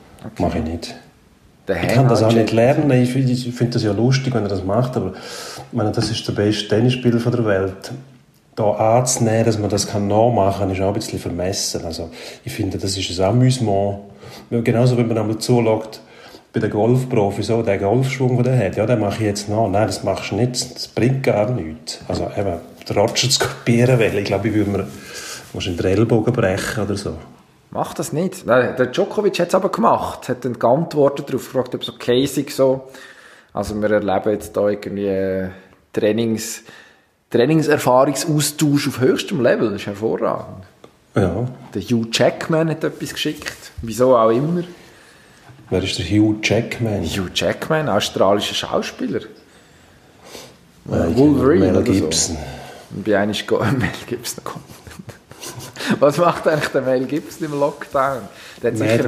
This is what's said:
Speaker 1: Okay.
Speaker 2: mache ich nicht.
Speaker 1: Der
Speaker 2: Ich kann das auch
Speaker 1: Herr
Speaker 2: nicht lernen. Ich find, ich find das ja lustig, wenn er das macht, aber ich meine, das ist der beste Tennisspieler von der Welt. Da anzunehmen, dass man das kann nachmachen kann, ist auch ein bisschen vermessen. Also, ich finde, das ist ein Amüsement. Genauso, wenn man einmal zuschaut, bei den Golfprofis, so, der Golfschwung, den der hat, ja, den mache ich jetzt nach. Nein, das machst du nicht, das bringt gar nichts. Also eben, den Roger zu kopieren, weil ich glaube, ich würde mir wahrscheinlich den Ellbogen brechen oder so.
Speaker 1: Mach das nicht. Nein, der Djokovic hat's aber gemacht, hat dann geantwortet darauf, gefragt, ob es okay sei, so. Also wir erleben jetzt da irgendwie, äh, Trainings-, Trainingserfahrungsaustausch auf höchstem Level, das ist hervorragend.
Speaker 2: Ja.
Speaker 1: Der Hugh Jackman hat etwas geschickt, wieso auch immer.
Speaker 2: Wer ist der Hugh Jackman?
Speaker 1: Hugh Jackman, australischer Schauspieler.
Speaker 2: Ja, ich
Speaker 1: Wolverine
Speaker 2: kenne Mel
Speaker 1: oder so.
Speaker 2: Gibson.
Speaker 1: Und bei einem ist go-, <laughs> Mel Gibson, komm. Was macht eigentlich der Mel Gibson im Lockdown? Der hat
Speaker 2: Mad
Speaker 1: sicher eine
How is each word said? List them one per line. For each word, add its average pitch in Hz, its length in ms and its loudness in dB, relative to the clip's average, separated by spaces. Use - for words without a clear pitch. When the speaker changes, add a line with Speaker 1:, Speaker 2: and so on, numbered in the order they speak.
Speaker 1:
Okay. - 200 -10
Speaker 2:
mache 82 160 -2
ich 117 40 -4
nicht. - 320 -8
Speaker 1:
Der 87 160 -2
Speaker 2:
Ich 90 60 0
kann 123 180 4
das 117 160 4
auch 110 80 4
Speaker 1:
Herr 113 100 6
Speaker 2:
nicht 107 120 2
lernen. 139 380 4
Ich 127 200 4
find, 135 180 2
ich 123 240 -2
find 117 220 0
das 107 80 0
ja 107 80 0
lustig, 127 420 2
wenn 110 100 0
er 101 60 -2
das 95 140 -4
macht, 110 340 0
aber 92 160 -4
ich - 600 -14
meine, 104 180 0
das 104 200 -2
ist - 160 -4
der - 60 -4
beste 104 340 0
Tennisspieler 117 520 2
von 127 120 0
der 120 140 0
Welt. 95 460 -2
Da 104 160 2
anzunehmen, 113 760 2
dass 110 140 2
man 104 100 -2
das 101 180 0
kann 101 200 -2
nachmachen 101 540 4
kann, 95 100 0
ist 92 100 -2
auch 95 80 0
ein 104 40 0
bisschen 107 260 -6
vermessen. 92 680 -4
Also, 82 240 -8
ich - 100 -10
finde, 95 240 -4
das 98 200 -4
ist 90 220 -6
ein 95 60 2
Amüsement. 104 760 2
Genauso, 117 480 2
wenn 117 100 2
man 113 100 0
einmal 110 220 -2
zuschaut, 113 600 0
bei 113 80 -2
den 104 80 -2
Golfprofis, 107 800 0
so, 113 160 2
der 101 160 0
Golfschwung, 127 580 2
den 123 80 2
der 123 220 2
hat, 90 100 -2
ja, 104 80 2
den 110 140 2
mache 101 160 0
ich 107 100 -6
jetzt 101 240 -2
nach. 110 180 2
Nein, 101 200 2
das - 160 -6
machst - 280 -4
du 101 40 -2
nicht, 127 180 0
das - 340 -8
bringt 135 360 0
gar 107 280 2
nichts. 80 560 -8
Also 87 180 -4
eben, 101 160 -2
den - 100 -2
Roger 107 320 2
zu - 100 2
kopieren, 120 600 2
weil 101 180 2
ich 101 80 0
glaube, 101 220 0
ich 107 60 0
würde 104 160 2
mir 95 180 -2
wahrscheinlich 87 300 -6
den 92 100 0
Ellbogen 113 400 4
brechen 98 540 -2
oder 98 100 -4
so. 82 200 -6
Speaker 1:
Mach - 220 -6
das 147 200 -6
nicht. 175 320 -4
Nein, 117 320 2
der 127 80 2
Djokovic 196 540 0
hat's 180 140 0
aber 190 140 2
gemacht, - 640 0
hat 123 160 -4
dann 120 120 -4
geantwortet 143 720 2
darauf, 123 160 -4
gefragt, 127 320 -4
ob 117 60 -8
es - 80 -8
okay 127 360 0
sei, 139 240 -2
so. 131 380 0
Also 104 300 -4
wir 104 100 2
erleben 101 400 2
jetzt - 240 -4
da 101 140 2
irgendwie, 101 380 -4
äh, 95 420 -2
Trainings-, 110 680 0
Trainingserfahrungsaustausch 143 1600 2
auf 123 140 -4
höchstem 135 400 0
Level, 127 300 2
das 98 100 -6
ist - 60 -8
hervorragend. 101 760 -4
Speaker 2:
Ja. 98 320 0
Speaker 1:
Der 101 80 -4
Hugh 117 320 0
Jackman 156 560 2
hat 156 160 -4
etwas 147 280 -6
geschickt, - 580 -8
wieso 123 340 4
auch 113 140 6
immer. 156 340 2
Speaker 2:
Wer 92 140 0
ist - 140 -4
der 87 80 -4
Hugh 107 380 4
Jackman? 104 600 -2
Speaker 1:
Hugh 85 300 -4
Jackman, 147 560 -2
australischer 104 640 2
Schauspieler. - 680 -4
Speaker 2:
Ja, - 180 0
ich 85 100 2
Speaker 1:
Wolverine 143 480 6
Speaker 2:
kenne - 80 4
Mel - 80 4
Speaker 1:
oder - 120 2
so. 95 80 4
Speaker 2:
Gibson. 80 360 -2
Speaker 1:
Und 95 100 -10
bei 104 120 2
einem 104 140 2
ist - 160 -6
go-, 110 120 2
<laughs> 113 180 0
Mel 101 120 0
Gibson, - 360 -8
komm. - 180 -12
Was 143 180 4
macht 170 300 2
eigentlich 151 220 0
der 139 120 0
Mel 131 240 0
Gibson 147 420 -6
im 147 120 -6
Lockdown? 139 600 -2
Der 117 100 0
hat 113 80 -4
Speaker 2:
Mad 110 120 2
Speaker 1:
sicher 117 140 4
eine - 20 0